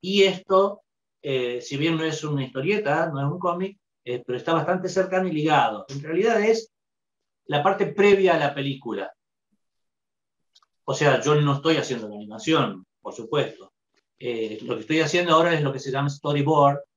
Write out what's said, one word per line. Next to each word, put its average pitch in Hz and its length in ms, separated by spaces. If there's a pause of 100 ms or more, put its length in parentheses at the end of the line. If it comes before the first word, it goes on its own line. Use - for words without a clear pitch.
y 196 220
esto, 190 580 (400)
eh, 123 400
si 143 160
bien 160 200
no 160 60
es 156 200
una 147 200
historieta, 160 680
no 139 80
es 143 120
un 180 80
cómic, 180 380 (280)
eh, 123 200
pero 123 120
está 165 160
bastante 180 360
cercano 185 380
y 170 40
ligado. 151 580
En 139 120
realidad 202 400
es 226 300 (760)
la 147 140
parte 196 260
previa 190 480
a 156 40
la 143 140
película. 127 580 (1700)
O 139 80
sea, 139 280
yo 151 140
no 143 200
estoy 160 220
haciendo 117 300
la 104 80
animación, 107 680 (160)
por - 120
supuesto. - 600 (440)
Eh, 113 460
lo 120 120
que 110 60
estoy 156 200
haciendo 170 320
ahora 170 200
es 151 80
lo 139 100
que - 80
se 135 120
llama 139 180
storyboard 143 680 (180)